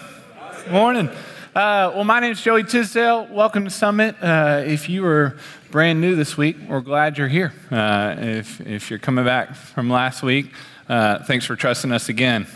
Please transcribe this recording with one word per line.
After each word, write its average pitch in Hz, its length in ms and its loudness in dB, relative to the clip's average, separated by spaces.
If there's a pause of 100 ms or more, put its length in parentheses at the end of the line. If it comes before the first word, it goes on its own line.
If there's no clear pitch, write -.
(680)
Morning. 208 400 2
Uh, - 840 0
well, 202 100 0
my 220 160 4
name's 233 220 -2
Joey 226 220 4
Tisdale. 233 680 0
Welcome 208 340 2
to 190 60 -8
Summit. 214 500 0
Uh, 151 460 2
if 151 240 -2
you 185 160 -2
are 151 320 2 (320)
brand 160 320 2
new 180 140 2
this 147 200 -2
week, 151 200 0 (120)
we're 135 120 -4
glad 147 360 0
you're 143 120 -2
here. 160 260 0 (160)
Uh, 107 480 0
if, 110 440 -6
if - 280 -10
you're 107 80 -8
coming 127 260 0
back 123 300 0
from - 340 -6
last 127 360 0
week, 135 280 0 (360)
uh, 107 320 2
thanks 127 260 -2
for 117 100 -6
trusting 127 360 -2
us 117 180 -2
again 113 460 0